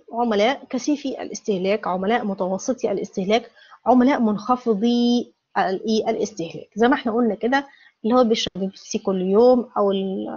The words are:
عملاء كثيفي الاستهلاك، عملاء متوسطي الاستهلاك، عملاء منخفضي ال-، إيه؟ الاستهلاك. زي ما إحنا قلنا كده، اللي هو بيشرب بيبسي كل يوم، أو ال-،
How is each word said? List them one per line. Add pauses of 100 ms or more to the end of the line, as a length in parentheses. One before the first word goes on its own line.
(140)
عملاء
كثيفي
الاستهلاك،
عملاء
متوسطي
الاستهلاك، (340)
عملاء
منخفضي (240)
ال-،
إيه؟
الاستهلاك.
زي
ما
إحنا
قلنا
كده، (360)
اللي
هو
بيشرب
بيبسي
كل
يوم،
أو
ال-،